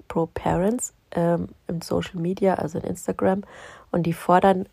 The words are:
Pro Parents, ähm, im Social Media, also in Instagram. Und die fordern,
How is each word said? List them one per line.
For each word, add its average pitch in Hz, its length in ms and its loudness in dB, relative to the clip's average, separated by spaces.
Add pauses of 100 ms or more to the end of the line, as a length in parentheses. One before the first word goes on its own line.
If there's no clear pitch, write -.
Pro 165 180 -2
Parents, 180 680 -2 (180)
ähm, 170 380 0 (180)
im 170 120 -4
Social 175 400 -4
Media, 185 340 2
also - 240 -4
in - 60 -6
Instagram. 190 580 -2 (500)
Und 170 100 2
die 165 120 0
fordern, 185 580 4